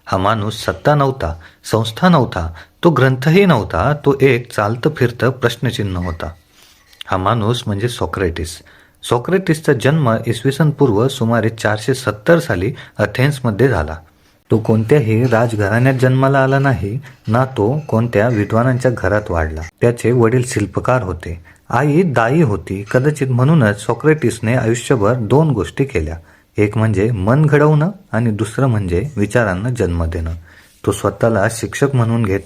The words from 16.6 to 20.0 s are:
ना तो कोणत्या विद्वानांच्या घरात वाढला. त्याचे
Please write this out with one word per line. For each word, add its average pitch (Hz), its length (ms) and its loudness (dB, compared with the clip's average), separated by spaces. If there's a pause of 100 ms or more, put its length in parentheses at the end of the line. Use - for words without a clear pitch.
ना 120 180 2
तो 127 420 -2
कोणत्या 113 400 0
विद्वानांच्या 120 680 0
घरात 104 320 0
वाढला. 80 320 -4 (200)
त्याचे 120 300 0